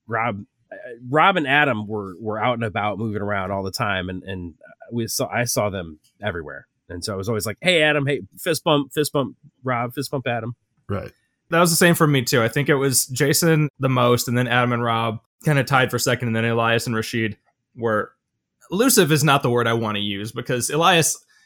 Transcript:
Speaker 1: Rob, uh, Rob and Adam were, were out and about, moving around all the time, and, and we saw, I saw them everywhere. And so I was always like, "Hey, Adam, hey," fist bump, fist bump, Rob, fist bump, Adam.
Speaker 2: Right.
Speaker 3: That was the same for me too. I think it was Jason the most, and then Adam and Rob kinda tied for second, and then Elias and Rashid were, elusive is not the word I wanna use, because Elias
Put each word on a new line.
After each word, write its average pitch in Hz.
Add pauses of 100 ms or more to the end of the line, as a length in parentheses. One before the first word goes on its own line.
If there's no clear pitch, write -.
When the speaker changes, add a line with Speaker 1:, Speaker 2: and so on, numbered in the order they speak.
Speaker 1:
Rob, 110 (280)
uh, 98 (320)
Rob 160
and 160
Adam 131
were, 101
were 107
out 120
and 117
about, 104
moving 104
around 98
all 98
the 95
time, 95
and, 92
and 90 (360)
we 117
saw, 123
I 120
saw 107
them 85 (220)
everywhere. 78 (220)
And 87
so 107
I -
was 95
always 107
like, 104
"Hey, 170
Adam, 151
hey," 139 (180)
fist 165
bump, 147
fist 151
bump, 139 (260)
Rob, 123
fist 139
bump, 131
Adam. 120 (340)
Speaker 2:
Right. 98 (400)
Speaker 3:
That 131
was 170
the 165
same 175
for 165
me 143
too. 123
I 113
think 143
it 156
was 135
Jason 151
the 131
most, 123
and 120
then 123
Adam 123
and 120
Rob 113 (260)
kinda 143
tied 127
for 123
second, 120
and 113
then 113
Elias 117
and 123
Rashid 110 (360)
were, 110 (580)
elusive 190
is 147
not 139
the 135
word 120
I 117
wanna 107
use, 101
because 123
Elias 165 (300)